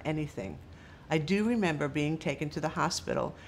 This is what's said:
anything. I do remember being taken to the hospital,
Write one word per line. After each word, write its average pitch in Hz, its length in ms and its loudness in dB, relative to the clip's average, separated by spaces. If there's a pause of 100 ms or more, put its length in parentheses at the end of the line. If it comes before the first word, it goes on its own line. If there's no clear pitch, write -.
anything. 143 520 -2 (520)
I 156 100 4
do 190 240 4
remember 175 440 4
being 147 300 2
taken 151 340 -2
to - 80 -4
the 156 100 0
hospital, - 680 0 (120)